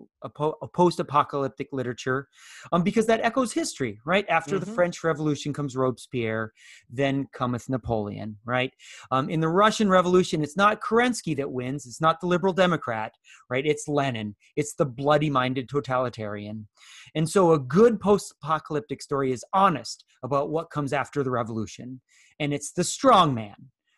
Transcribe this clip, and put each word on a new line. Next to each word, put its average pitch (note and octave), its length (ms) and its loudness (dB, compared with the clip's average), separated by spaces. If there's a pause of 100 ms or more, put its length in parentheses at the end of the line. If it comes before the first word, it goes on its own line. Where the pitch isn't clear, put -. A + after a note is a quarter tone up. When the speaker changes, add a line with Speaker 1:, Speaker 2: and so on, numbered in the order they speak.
(240)
Speaker 1:
apo-, D3 380 -4
a C3+ 60 -10
post-apocalyptic D3 1040 0
literature, C3 560 -4 (440)
um, F3 120 2
because G#3+ 240 2
that A3+ 140 2
echoes A#3 320 0
history, C3 520 -4
right? F#3+ 240 2
After F3 300 0
the F3+ 80 -8
Speaker 2:
Mm-hmm. G#3+ 80 -10
Speaker 1:
French F3 280 0
Revolution D3+ 480 -2
comes C#3 240 -6
Robespierre, A2+ 800 -2 (380)
then C3+ 420 -2
cometh B2 360 -4
Napoleon, G#2+ 760 -4
right? B2+ 260 0 (380)
Um, C3+ 220 0
in D#3+ 80 0
the D#3+ 100 0
Russian G#3 400 4
Revolution, F3+ 540 4
it's D3 140 -6
not G#3 220 4
Kerensky A#3 560 0
that C3+ 160 -4
wins, B2+ 360 -6
it's A#2+ 140 -10
not D#3+ 200 2
the F3+ 60 -4
liberal F3+ 260 2
Democrat, D3 600 0 (360)
right? C3+ 160 -2
It's D3 220 -2
Lenin, C3 480 -2 (200)
it's D3 200 -4
the E3 100 0
bloody-minded C3+ 840 0
totalitarian. A2 1000 -4 (480)
And D#3 120 0
so F3+ 260 6
a D#3 60 4
good G3 400 4
post-apocalyptic D3+ 1000 -2
story C3+ 300 -2
is A#2+ 120 -6 (100)
honest F#3 520 0 (160)
about C#3 300 -2
what D#3+ 180 -4
comes D3 240 -4
after C#3 300 -2
the B2+ 80 -2
revolution, A#2+ 680 -6 (400)
and C#3+ 140 -2
it's - 200 -8
the F3 100 -2
strong F#3 500 4
man, G#2+ 220 -8 (420)